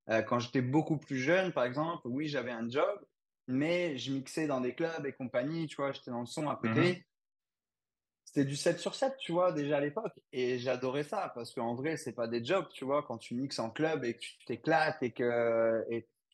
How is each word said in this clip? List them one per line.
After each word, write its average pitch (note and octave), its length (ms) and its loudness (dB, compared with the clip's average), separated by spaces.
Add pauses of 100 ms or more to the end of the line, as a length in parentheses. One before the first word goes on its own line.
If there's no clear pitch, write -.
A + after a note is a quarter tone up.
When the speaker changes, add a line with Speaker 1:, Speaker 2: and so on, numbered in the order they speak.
(120)
Speaker 1:
Euh, A2 100 4
quand - 160 0
j'étais A#2+ 240 0
beaucoup D3 360 2
plus C#3 200 -4
jeune, E3+ 340 4
par C3+ 120 2
exemple, D3+ 440 -2
oui, C#3 200 -2
j'avais B2+ 240 -2
un A#2 180 -4
job, F3 340 2 (440)
mais D#3 500 2
je B2 140 -4
mixais C3+ 340 -2
dans C3+ 160 0
des B2 140 -2
clubs E3 320 -2
et C3 60 -4
compagnie, D3+ 520 -2
tu - 120 -10
vois, C#3 160 0
j'étais - 180 -10
dans A#2+ 80 -4
le A#2+ 80 -6
son D3+ 200 -4
à C#3 100 -2
côté. B2 400 4
Speaker 2:
Mhm. - 60 -18 (1200)
Speaker 1:
C'était C#3+ 200 2
du C#3 100 -4
sept E3+ 240 0
sur - 140 -4
sept, - 240 -2
tu - 140 -8
vois, F3+ 200 4
déjà D3 260 0
à - 20 2
l'époque. D3 340 -2 (180)
Et B2+ 280 0
j'adorais C3 440 -2
ça, F#3 300 -4
parce A#2 200 -10
qu'en A#2+ 200 -2
vrai, C#3+ 240 -2
c'est B2 160 -6
pas A#2 140 -2
des A#2 180 -2
jobs, E3 260 2
tu - 140 -10
vois, C#3+ 180 2
quand A#2+ 140 -6
tu - 160 -10
mixes C3+ 240 -4
en A2+ 140 -4
club D3+ 340 0
et A#2+ 80 -2
que - 60 -10
tu - 260 -14
t'éclates D#3 560 2
et B2 100 0
que, A2+ 800 4
et A2+ 140 -2
tu - 40 -20 (260)